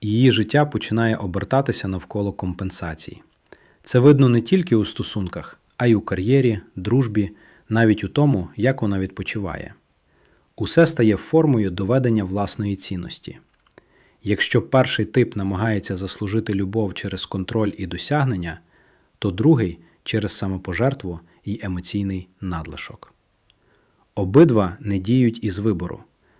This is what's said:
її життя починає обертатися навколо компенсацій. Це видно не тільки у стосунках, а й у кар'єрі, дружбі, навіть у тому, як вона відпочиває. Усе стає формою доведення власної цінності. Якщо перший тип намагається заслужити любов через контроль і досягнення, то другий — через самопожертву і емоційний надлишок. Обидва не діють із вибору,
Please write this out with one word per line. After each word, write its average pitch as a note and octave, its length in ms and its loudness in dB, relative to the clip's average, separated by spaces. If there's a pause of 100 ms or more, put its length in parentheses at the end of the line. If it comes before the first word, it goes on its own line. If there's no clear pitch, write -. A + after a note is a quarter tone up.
її A#2 300 4
життя C#3 340 2
починає A2+ 500 0
обертатися G2+ 720 -2
навколо G2 460 -6
компенсацій. F2+ 880 -8 (640)
Це - 160 4
видно C3+ 300 8
не A#2 120 4
тільки F3 340 2
у G#2 100 4
стосунках, - 760 -6 (180)
а B2 100 0
й A2+ 60 6
у G2+ 80 2
кар'єрі, A2 580 2 (160)
дружбі, G#2+ 560 0 (380)
навіть A2 340 4
у F#2+ 40 -2
тому, A#2+ 480 2
як C3 260 0
вона G2+ 180 0
відпочиває. F#2+ 760 -8 (840)
Усе D#3 320 4
стає G#2+ 280 2
формою B2+ 560 2
доведення A2 520 0
власної G2+ 520 -4
цінності. - 640 -10 (840)
Якщо G#2 380 0
перший B2+ 440 2
тип A#2+ 300 0
намагається G2 600 -2
заслужити G#2 580 -4
любов G2 400 -2
через F#2+ 320 -8
контроль G2+ 520 -2
і F#2+ 100 -8
досягнення, F#2 720 -2 (600)
то G2+ 120 -2
другий — G#2+ 480 2 (240)
через G#2 280 -2
самопожертву F#2+ 880 -4 (240)
і G#2 200 -8
емоційний F#2+ 640 -4 (140)
надлишок. E2 720 -10 (1040)
Обидва G#2 640 4
не G2 200 -2
діють A#2 440 2
із F#2+ 140 -4
вибору, F#2+ 460 -4 (360)